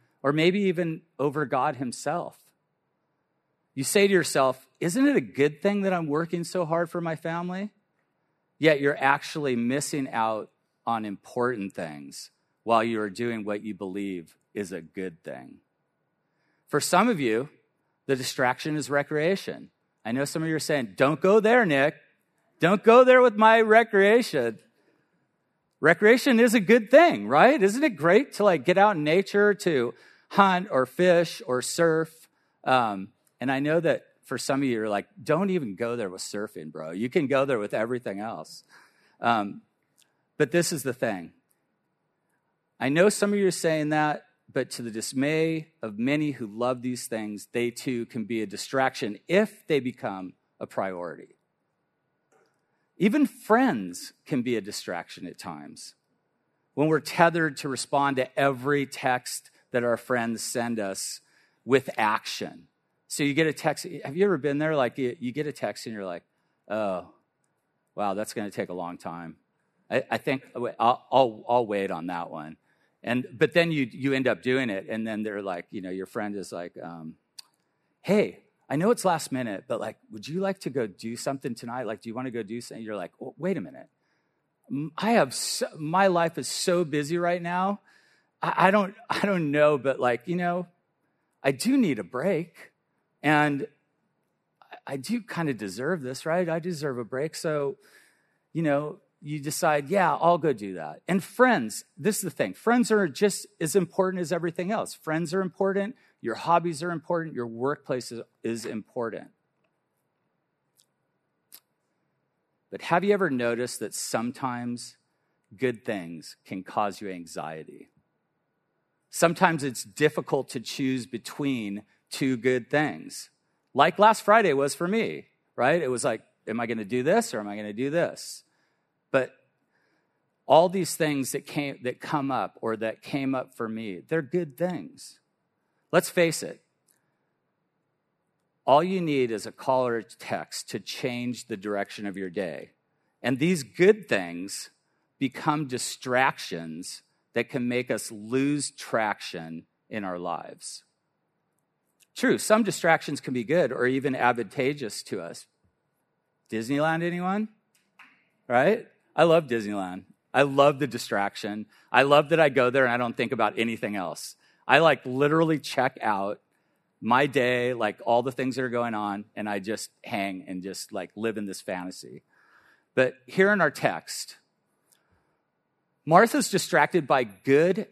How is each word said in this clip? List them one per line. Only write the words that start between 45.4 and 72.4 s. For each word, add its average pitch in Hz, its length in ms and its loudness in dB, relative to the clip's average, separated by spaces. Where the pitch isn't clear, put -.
of 107 160 -8
many 147 320 0
who 127 160 -8
love 120 340 -2
these 123 240 -6
things, 107 460 -8
they 120 180 -2
too 117 380 -6
can 113 180 -8
be 110 160 -4
a 104 60 -4
distraction 127 800 -4
if 208 400 0
they 151 120 2
become 101 540 -8
a - 60 -6
priority. 90 720 -8
Even 240 300 4
friends 156 840 0
can 135 160 -2
be 120 140 -2
a 107 60 -2
distraction 92 640 -10
at 85 100 -16
times 76 580 -16
when 143 140 0
we're 156 140 2
tethered 165 560 2
to 147 120 -8
respond 139 460 0
to 131 240 -4
every 139 460 0
text - 640 -6
that 120 120 0
our 117 140 0
friends 117 440 -4
send 120 380 -6
us 98 400 -8
with 123 320 2
action. 107 720 -2
So - 160 -4
you 143 100 2
get 160 140 2
a 147 60 -2
text. - 320 -4
Have 139 120 -10
you 190 100 2
ever 190 120 0
been 143 200 -2
there? 156 180 0
Like, 123 220 0
you, 123 220 -2
you 123 120 -6
get 147 140 -6
a 151 60 -6
text - 340 -8
and 120 80 -10
you're 101 120 -10
like, 87 180 -10
"Oh, 98 380 -4
wow, 101 180 -2
that's 107 200 -6
gonna 104 180 -8
take 92 180 -6
a 90 40 -10
long 87 240 -8
time. 85 380 -12
I, 127 220 0
I 113 60 -2
think 131 260 -4
I'll, 120 320 2
I'll, 123 360 2
I'll 120 180 2
wait 98 260 -2
on 85 160 -6
that 85 220 -6
one." 78 280 -14